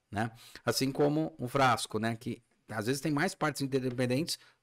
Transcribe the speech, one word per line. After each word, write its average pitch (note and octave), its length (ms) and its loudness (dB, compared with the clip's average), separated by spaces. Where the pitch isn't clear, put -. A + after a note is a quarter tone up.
né? G#2+ 200 -2
Assim C3+ 280 0
como D3 460 2
um B2+ 100 -4
frasco, B2 500 2
né? A2+ 180 0
Que - 260 -8
às G#2+ 180 -4
vezes C3+ 140 0
tem D#3+ 120 0
mais C#3 220 2
partes D3 280 -2
interdependentes C3 760 0